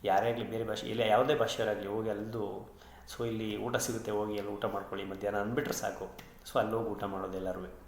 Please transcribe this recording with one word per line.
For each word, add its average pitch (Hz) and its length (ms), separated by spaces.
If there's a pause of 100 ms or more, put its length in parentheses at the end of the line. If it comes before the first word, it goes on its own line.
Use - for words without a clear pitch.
ಯಾರೇ 101 280
ಆಗಲಿ, 113 180
ಬೇರೆ 113 140
ಭಾಷೆ, 107 240
ಇಲ್ಲ 110 120
ಯಾವುದೇ 117 360
ಭಾಷೆಯವರಾಗಲಿ 107 520
ಹೋಗಿ 110 220
ಅಲ್ದು, 104 600 (460)
"So 117 120
ಇಲ್ಲಿ 110 300
ಊಟ 120 180
ಸಿಗುತ್ತೆ, 113 360
ಹೋಗಿ 104 260
ಅಲ್ಲಿ 101 140
ಊಟ 101 140
ಮಾಡ್ಕೊಳ್ಳಿ 98 400
ಮಧ್ಯಾಹ್ನ" 101 340
ಅಂದ್ಬಿಟ್ರೆ 113 340
ಸಾಕು. 98 320 (460)
So 127 80
ಅಲ್ಲಿ 107 160
ಹೋಗಿ 110 140
ಊಟ 104 140
ಮಾಡೋದು 95 340
ಎಲ್ಲರೂ 92 360 (140)